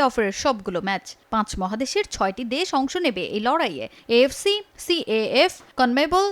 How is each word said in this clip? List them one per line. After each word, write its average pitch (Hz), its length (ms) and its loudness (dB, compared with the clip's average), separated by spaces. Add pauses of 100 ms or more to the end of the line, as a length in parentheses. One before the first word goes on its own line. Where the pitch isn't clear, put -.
অফের 240 300 2
সবগুলো 196 500 -2
ম্যাচ। 190 240 -4 (240)
পাঁচ 220 200 0 (100)
মহাদেশের 226 520 -2
ছয়টি 196 320 -2
দেশ 269 300 -2
অংশ 277 240 0
নেবে 226 260 0 (120)
এই 214 40 0
লড়াইয়ে। 220 460 0 (220)
এএফসি, 262 480 4 (220)
সিএএফ, 262 760 0 (260)
কনমেবল, 302 520 2